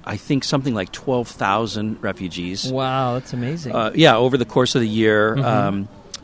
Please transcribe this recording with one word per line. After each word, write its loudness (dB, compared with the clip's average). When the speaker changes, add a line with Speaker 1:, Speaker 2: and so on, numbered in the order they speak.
Speaker 1:
I -8
think, -2
something 0
like -4
twelve -2
thousand -2
refugees. -6
Speaker 2:
Wow, -2
that's -8
amazing. -6
Speaker 1:
Uh, 0
yeah, 6
over 4
the 2
course 2
of 4
the 2
year. 4
Speaker 2:
Mm-hmm. 0
Speaker 1:
Um, 0